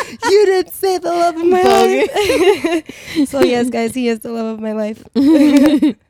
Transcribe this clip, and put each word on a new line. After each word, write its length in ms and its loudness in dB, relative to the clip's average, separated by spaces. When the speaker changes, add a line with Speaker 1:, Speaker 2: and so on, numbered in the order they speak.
Speaker 1:
<laughs> 200 -14
Speaker 2:
"You 220 4
didn't 280 0
say 240 -2
the 140 -6
love 240 0
of 100 -4
my 180 2
Speaker 1:
Bogey. 440 2
Speaker 2:
life." 1200 -2
<laughs> 0 -
So, 140 -4
yes, 280 0
guys, 240 -4
he 140 -4
is 140 -4
the 100 -12
love 140 -8
of 60 -14
my 100 -8
life. 320 -8
Speaker 1:
<laughs> 840 4